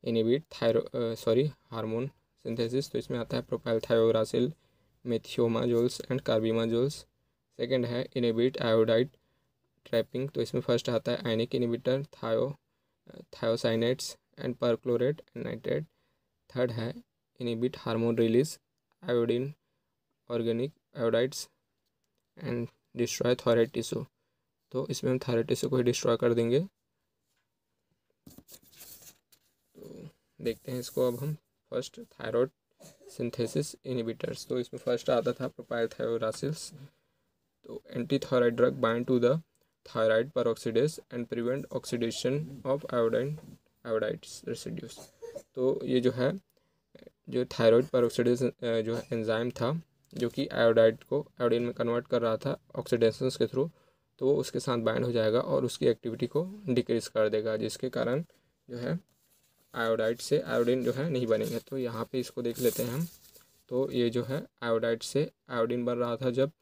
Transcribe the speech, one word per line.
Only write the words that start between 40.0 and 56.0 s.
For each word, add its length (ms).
peroxidase 600
and 200
prevent 300
oxidation 880
of 140
iodine, 420
iodides 580
residues। 540
तो 300
ये 140
जो 120
है, 280
जो 160
थायराइड 400
peroxidase, 800
अ, 180
जो 140
है 180
एंजाइम 380
था 300
जो 160
कि 180
आयोडाइड 560
को 240
आयोडीन 220
में 100
कन्वर्ट 340
कर 140
रहा 160
था 220
ऑक्सीडेशंस 640
के 80
through, 240
तो 60
वो 100
उसके 240
साथ 180
बाइंड 280
हो 60
जाएगा 280
और 260
उसकी 220
एक्टिविटी 400